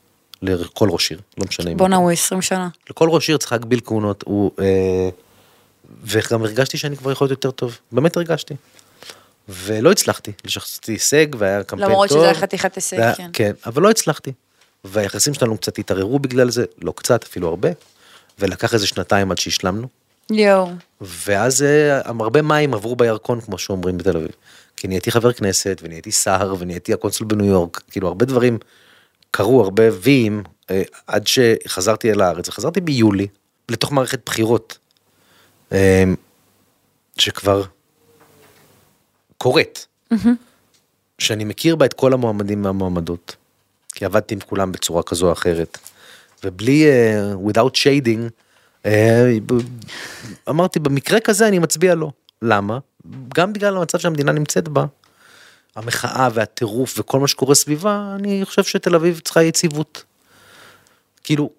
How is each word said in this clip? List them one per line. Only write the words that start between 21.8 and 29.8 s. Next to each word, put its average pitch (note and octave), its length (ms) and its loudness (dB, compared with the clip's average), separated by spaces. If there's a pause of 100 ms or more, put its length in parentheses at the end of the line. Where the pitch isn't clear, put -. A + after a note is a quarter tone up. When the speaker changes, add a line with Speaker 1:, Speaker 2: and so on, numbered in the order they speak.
Speaker 1:
הרבה A#2 220 2
מים D3+ 320 2
עברו A2+ 220 -4
בירקון, A#2 440 0
כמו G2 180 -8
שאומרים F#2 400 -4
בתל F2 180 0
אביב. D#2 140 -6 (460)
כי G2 120 -8
נהייתי F#2 220 -4
חבר A#2+ 220 2
כנסת, G2 500 -2
ונהייתי E2 300 -14
שר, F#2+ 460 0
ונהייתי F2+ 340 -6
הקונסול G#2+ 340 -4
בניו G#2+ 200 0
יורק. F2+ 340 2 (100)
כאילו, F#2 180 -4
הרבה F2+ 180 0
דברים B2 320 2 (720)
קרו, A2+ 320 4
הרבה G2 200 2 (100)